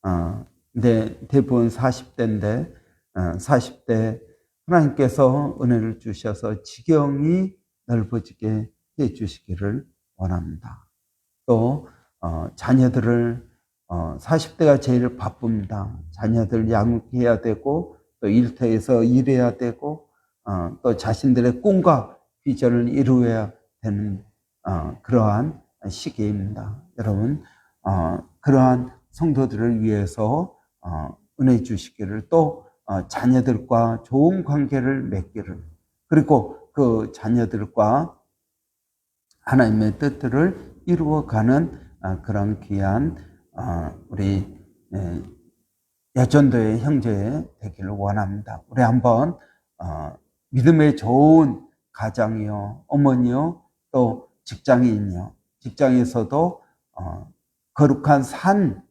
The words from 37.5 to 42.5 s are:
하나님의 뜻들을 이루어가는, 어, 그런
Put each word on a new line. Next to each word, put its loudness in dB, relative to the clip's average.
하나님의 2
뜻들을 -2
이루어가는, 0
어, -6
그런 -4